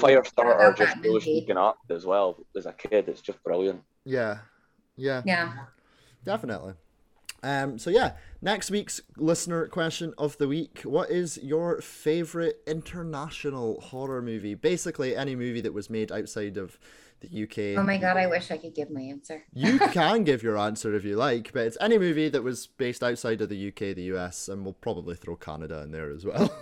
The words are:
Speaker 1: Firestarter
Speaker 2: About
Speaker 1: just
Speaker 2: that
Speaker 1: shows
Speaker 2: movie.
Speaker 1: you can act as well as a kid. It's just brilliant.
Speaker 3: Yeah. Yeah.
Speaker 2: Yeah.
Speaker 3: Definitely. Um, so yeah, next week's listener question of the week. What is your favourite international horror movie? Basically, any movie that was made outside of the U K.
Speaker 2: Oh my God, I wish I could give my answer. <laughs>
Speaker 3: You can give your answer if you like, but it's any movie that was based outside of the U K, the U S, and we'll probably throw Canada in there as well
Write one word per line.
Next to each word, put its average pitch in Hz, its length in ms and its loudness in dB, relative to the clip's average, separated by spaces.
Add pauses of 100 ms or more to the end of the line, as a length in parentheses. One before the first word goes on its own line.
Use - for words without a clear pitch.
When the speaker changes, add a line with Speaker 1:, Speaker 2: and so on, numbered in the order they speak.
Speaker 1:
Firestarter 123 480 8
Speaker 2:
About 104 220 10
Speaker 1:
just 104 200 4
Speaker 2:
that - 80 -12
Speaker 1:
shows 110 80 6
Speaker 2:
movie. 110 180 2
Speaker 1:
you - 140 2
can 98 120 2
act 101 320 2
as 85 160 -4
well 92 320 2 (180)
as 90 100 -8
a - 80 -10
kid. 101 340 0
It's - 140 -8
just - 220 -10
brilliant. 90 380 0 (220)
Speaker 3:
Yeah. 113 360 -2 (580)
Yeah. 131 280 -2
Speaker 2:
Yeah. 170 280 0 (720)
Speaker 3:
Definitely. 110 480 -6 (720)
Um, 139 320 -2
so 165 120 -6
yeah, 202 240 2 (280)
next 190 300 -2
week's - 300 -4 (160)
listener 165 500 0
question 165 500 -4
of 147 200 -2
the 143 100 2
week. 151 380 -4
What 151 260 2
is 175 320 -2
your 160 380 0
favourite 165 720 -2 (100)
international 151 1160 -6
horror 131 400 -6
movie? 104 340 -6
Basically, 156 580 0
any 135 220 -2
movie 120 240 -4
that 101 140 -4
was 101 160 -8
made 110 200 -2
outside 104 460 -6
of 95 240 -8 (440)
the - 140 -12
U 107 100 -4
K. 104 280 -4
Speaker 2:
Oh 196 80 2
my 196 140 2
God, 185 200 2
I 185 100 4
wish 180 240 -2
I 156 60 -4
could 160 180 -12
give 147 160 -6
my 139 100 -6
answer. 143 480 -12
<laughs> - 40 -20
Speaker 3:
You 190 260 4
can 202 440 4
give 131 200 2
your 107 140 0
answer 107 360 -2
if 98 100 0
you 101 120 -2
like, 120 380 0
but 117 120 0
it's 117 160 -4
any 220 160 6
movie 156 320 2
that 135 140 0
was 123 240 -4
based 123 360 -4
outside 117 380 0
of 101 80 -2
the 101 80 -6
U 98 140 -6
K, 98 220 -6
the 90 100 -8
U 92 140 -4
S, 90 320 -8
and 98 140 -8
we'll 95 100 -8
probably 87 420 -6
throw 85 200 -10
Canada 78 460 -10
in 76 100 -12
there 78 200 -8
as 82 140 -10
well - 360 0